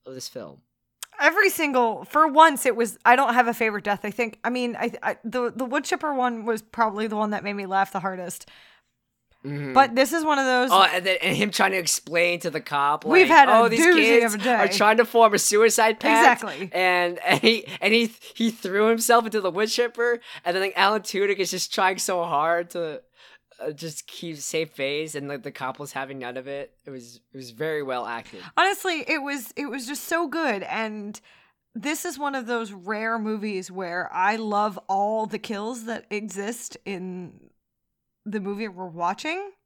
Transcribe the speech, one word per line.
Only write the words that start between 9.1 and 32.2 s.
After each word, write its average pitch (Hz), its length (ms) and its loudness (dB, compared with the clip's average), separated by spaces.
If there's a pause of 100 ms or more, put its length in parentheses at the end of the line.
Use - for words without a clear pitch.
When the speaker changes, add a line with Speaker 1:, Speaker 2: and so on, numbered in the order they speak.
Speaker 1:
Mm-hmm. 143 280 -8
Speaker 2:
But 254 240 4
this 269 160 0
is 330 120 -2
one 302 140 0
of 269 80 -2
those 254 240 0
Speaker 1:
Oh, 190 120 6
and 175 220 0
then, 185 160 2
and 165 160 0
him 202 140 0
trying 196 220 0
to 190 60 -2
explain 170 600 -2
to 170 100 -6
the 151 100 -6
cop, 143 440 -2
Speaker 2:
We've 330 240 4
Speaker 1:
like, 320 80 6
Speaker 2:
had 277 120 10
a 247 40 6 (100)
Speaker 1:
"Oh, 233 60 6
these 226 160 2
Speaker 2:
doozy 349 120 8
Speaker 1:
kids 240 380 4
Speaker 2:
of 208 60 -6
a 196 40 -6
day. 247 100 2
Speaker 1:
are 202 140 4
trying 208 300 4
to 233 80 6
form 226 280 6
a 190 40 2
suicide 220 600 4
pact." 233 440 6
Speaker 2:
Exactly. 185 300 -10
Speaker 1:
And, 180 480 2
and 170 200 0
he, 220 240 2 (160)
and 202 140 2
he, 233 200 2 (200)
he 226 160 0
threw 202 380 0
himself 233 360 4
into 214 160 -2
the 185 100 0
wood 208 200 -2
chipper, 233 500 -2 (240)
and 175 100 0
then, 190 80 0
like, 196 140 -4
Alan 202 240 4
Tudyk 196 380 -2
is 185 120 -2
just 185 240 -6
trying 190 220 2
so 180 280 -2
hard 170 460 0
to, 160 300 -8 (600)
uh, 143 80 -6
just 156 360 -12
keep 165 300 -14
save 160 360 -6
face, 147 420 -6
and, 143 120 -8
like, 139 160 -8
the 143 100 -12
cop 131 260 -8
was 143 140 -12
having 135 260 -8
none 123 180 -10
of 131 100 -10
it. 139 280 -10 (100)
It 147 60 -18
was, 120 300 -18 (120)
it - 60 -20
was 123 140 -16
very 151 300 -4
well 123 220 -6
acted. 117 360 -10 (180)
Speaker 2:
Honestly, 359 500 0
it 302 140 -2
was, 277 340 -8
it 277 140 -8
was 247 160 -10
just 285 180 -10
so 339 240 -2
good, 254 360 -4
and 214 540 -8 (560)
this 285 300 -6
is 302 140 -8
one 285 160 -4